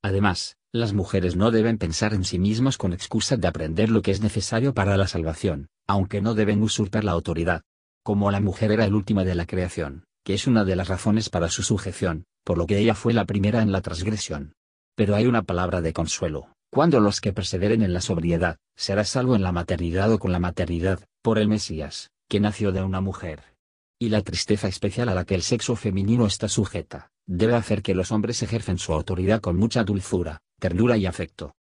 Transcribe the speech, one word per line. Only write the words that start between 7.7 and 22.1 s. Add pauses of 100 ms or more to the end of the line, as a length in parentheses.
Como
la
mujer
era
el
última
de
la
creación, (200)
que
es
una
de
las
razones
para
su
sujeción, (180)
por
lo
que
ella
fue
la
primera
en
la
transgresión. (400)
Pero
hay
una
palabra
de
consuelo, (220)
cuando
los
que
perseveren
en
la
sobriedad, (180)
será
salvo
en
la
maternidad
o
con
la
maternidad, (200)
por
el
Mesías, (180)